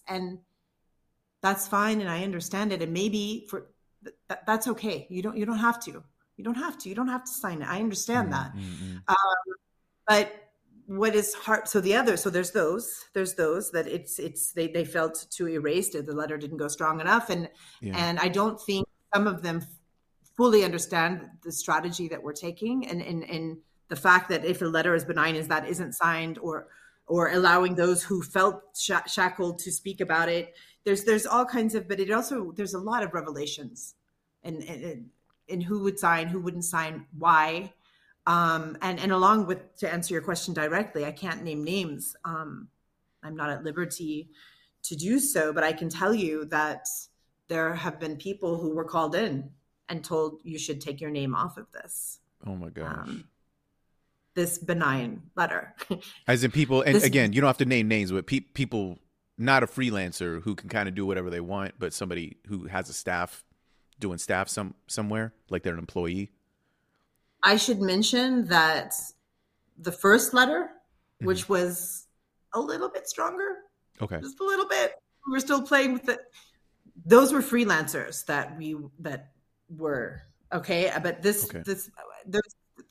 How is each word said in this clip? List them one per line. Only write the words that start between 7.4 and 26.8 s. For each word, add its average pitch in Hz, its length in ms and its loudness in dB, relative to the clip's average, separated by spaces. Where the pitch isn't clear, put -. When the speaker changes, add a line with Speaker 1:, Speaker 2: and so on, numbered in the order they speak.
Speaker 1:
it. - 60 -6
I 180 120 -4
understand 220 500 0
Speaker 2:
Mm, - 20 -2
Speaker 1:
that. 135 240 -4
Speaker 2:
mm, 101 60 -8
mm. 92 460 -10
Speaker 1:
Um, 190 480 2
but 208 260 6
what 202 280 0
is 208 180 2
hard, - 340 0
so 208 140 2
the 196 140 4
other, 233 200 4
so 180 140 -2
there's 180 220 0
those, 190 640 0
there's 190 220 -2
those 175 360 0
that 165 160 0
it's, - 320 -6
it's, - 340 -4
they, 165 140 -2
they 160 180 -2
felt 160 440 -2
too 180 180 -4
erased, 160 460 0
that 147 120 -6
the 147 100 -6
letter 151 220 -4
didn't 147 200 -10
go 147 120 -4
strong 156 320 -2
enough. 220 280 4
And, 175 200 -2
Speaker 2:
Yeah. 190 160 -4
Speaker 1:
and 170 220 0
I 180 100 2
don't 208 320 0
think 196 260 -2
some 202 140 4
of 175 140 -2
them 170 160 -2
f-, 170 100 -6
fully 220 260 8
understand 170 640 0
the 170 80 -10
strategy 170 560 -2
that 160 160 -8
we're 147 100 -8
taking 208 540 -4
and, 175 140 -4
and, 165 280 -4
and 165 280 -6
the 165 60 -4
fact 180 340 4
that 165 160 0
if 175 160 0
a 180 40 -2
letter 165 280 2
as 160 120 2
benign 160 300 0
as 156 120 -4
that 156 200 -2
isn't 175 260 -6
signed, 165 460 0
or, 160 280 -8